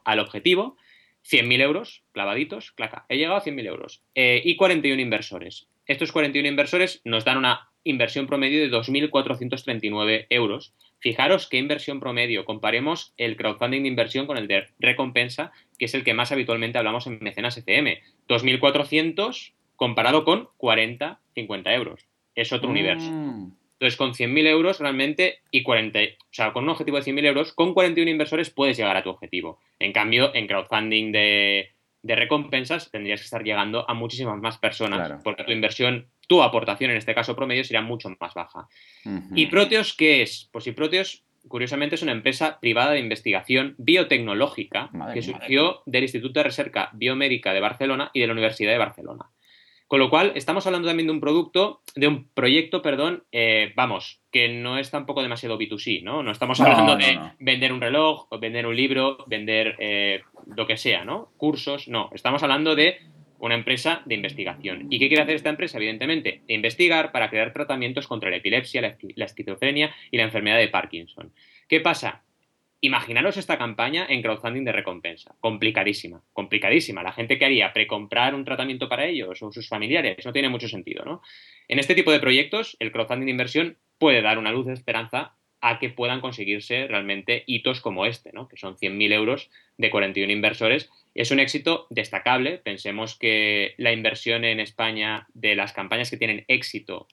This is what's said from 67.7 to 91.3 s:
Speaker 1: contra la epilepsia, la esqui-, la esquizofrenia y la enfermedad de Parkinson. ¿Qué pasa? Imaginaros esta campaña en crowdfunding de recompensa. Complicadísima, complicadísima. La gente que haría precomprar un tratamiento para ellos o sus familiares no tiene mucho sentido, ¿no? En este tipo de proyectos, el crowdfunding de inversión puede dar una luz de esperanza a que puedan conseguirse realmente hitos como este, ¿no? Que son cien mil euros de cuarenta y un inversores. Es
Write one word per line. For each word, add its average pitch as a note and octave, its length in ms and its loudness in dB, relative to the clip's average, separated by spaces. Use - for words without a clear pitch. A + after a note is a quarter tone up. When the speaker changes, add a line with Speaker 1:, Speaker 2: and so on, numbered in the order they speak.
Speaker 1:
contra G#2 240 -4
la F2+ 60 -2
epilepsia, A#2+ 440 -2
la G#2+ 160 -4
esqui-, - 180 -16
la A2 100 -6
esquizofrenia C#3 680 -2
y A#2+ 80 -2
la A2+ 60 4
enfermedad A2 340 2
de A2 120 6
Parkinson. E2+ 640 -6
¿Qué D#3 140 4
pasa? D#3+ 420 -2
Imaginaros C3 580 0
esta E3+ 200 -2
campaña B2 520 -4
en B2+ 120 0
crowdfunding A#2 440 -4
de A#2 80 -2
recompensa. F2 680 -8
Complicadísima, G#2 800 -2
complicadísima. G2+ 680 0
La F#2 120 -6
gente A#2 240 -2
que C3+ 80 2
haría A2+ 260 4
precomprar A2 640 0
un C#3 80 -6
tratamiento C3 460 -6
para B2+ 160 -2
ellos A#2+ 360 -6
o G#2+ 120 -10
sus A2+ 160 -12
familiares A2 560 -2
no B2 80 -6
tiene C#3 160 2
mucho A#2 180 -6
sentido, - 380 -10
¿no? - 160 -10
En C3 100 2
este C#3 160 2
tipo F3 160 6
de D3+ 80 8
proyectos, D3 600 2
el A2 120 -4
crowdfunding B2 360 -2
de C3 40 0
inversión B2+ 460 -2
puede C3+ 220 6
dar G#2+ 160 2
una A2 140 -2
luz B2 140 -2
de C3 80 -6
esperanza B2 640 -6
a A#2 140 2
que B2 100 -4
puedan B2 300 -2
conseguirse A#2 680 -4
realmente G2+ 600 -4
hitos B2+ 320 -2
como G2 260 -2
este, - 280 -6
¿no? B2 160 -16
Que - 80 -20
son F#2+ 200 -14
cien G2 200 -4
mil G#2 160 2
euros G#2+ 360 0
de A2 120 0
cuarenta G2 300 0
y G2 40 0
un G2 80 0
inversores. A2 600 0
Es A#2 160 -2